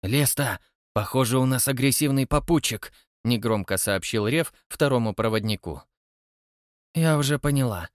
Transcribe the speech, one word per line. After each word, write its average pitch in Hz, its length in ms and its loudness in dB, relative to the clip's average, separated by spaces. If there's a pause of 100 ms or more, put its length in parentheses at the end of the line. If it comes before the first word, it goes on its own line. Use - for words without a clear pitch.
"Леста, - 580 0 (340)
похоже, 120 440 0
у 131 80 4
нас 131 220 0
агрессивный 135 580 2
попутчик", - 680 -2 (300)
негромко 110 540 0
сообщил 104 500 -2
Рев 151 260 -2 (160)
второму 123 440 0
проводнику. 107 720 -2 (1080)
"Я 160 240 2
уже 143 200 0
поняла. 127 580 0